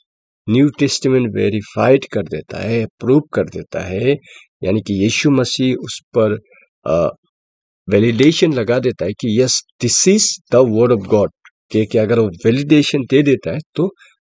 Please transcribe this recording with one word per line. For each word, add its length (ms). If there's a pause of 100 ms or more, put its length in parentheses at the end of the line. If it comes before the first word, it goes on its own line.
(500)
न्यू 200
टेस्टामेंट 680
वेरीफाइड 760
कर 100
देता 340
है, 260
अप्रूव 380 (120)
कर 100
देता 360
है, 340 (500)
यानी 180
कि 220
यीशु 280
मसीह 440
उस 260 (160)
पर, 200 (500)
अ, 280 (720)
validation 640
लगा 260
देता 260
है 80
कि 280
yes, 120 (300)
this 240
is 160 (320)
the 180
word 240
of 160
God, 140 (440)
कि, 140
कि 120
अगर 220
वो 100
validation 680
दे 240
देता 280
है, 80 (160)
तो 160 (420)